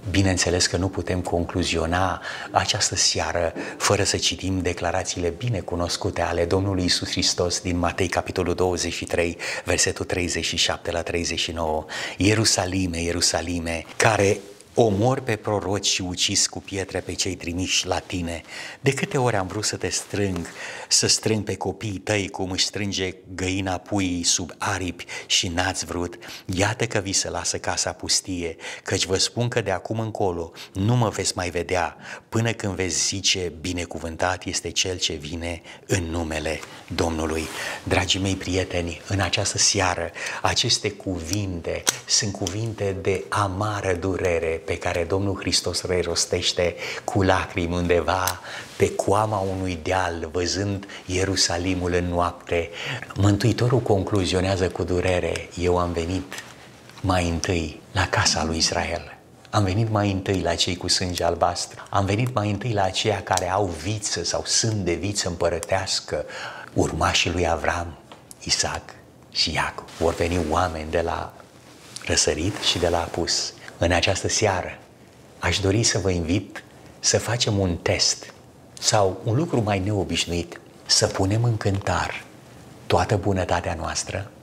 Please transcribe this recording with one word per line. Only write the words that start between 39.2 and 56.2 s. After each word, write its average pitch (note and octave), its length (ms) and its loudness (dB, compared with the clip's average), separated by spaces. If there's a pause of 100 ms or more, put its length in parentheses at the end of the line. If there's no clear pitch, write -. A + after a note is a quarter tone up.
această F#2+ 380 0
seară, F2 520 2 (320)
aceste G2 480 2
cuvinte E2+ 920 -4 (240)
sunt - 260 2
cuvinte G2+ 720 -2
de F#2 260 0
amară G2+ 640 0
durere E2+ 720 0
pe F2 120 -2
care F2 260 0
Domnul G2 340 0
Hristos - 440 0
le F2+ 180 2
rostește E2+ 760 0 (300)
cu - 180 2
lacrimi F2+ 520 2
undeva F2 640 2 (360)
pe F#2+ 180 4
coama G#2+ 440 2
unui F#2 440 0
deal, F2 500 0
văzând F#2 540 0 (180)
Ierusalimul F2+ 880 0
în F2 160 2
noapte. F2 640 0 (440)
Mântuitorul G#2 640 4
concluzionează F#2 880 2
cu - 140 -4
durere: F2 640 0 (120)
„Eu F2 180 4
am E2+ 140 0
venit E2+ 500 -4 (580)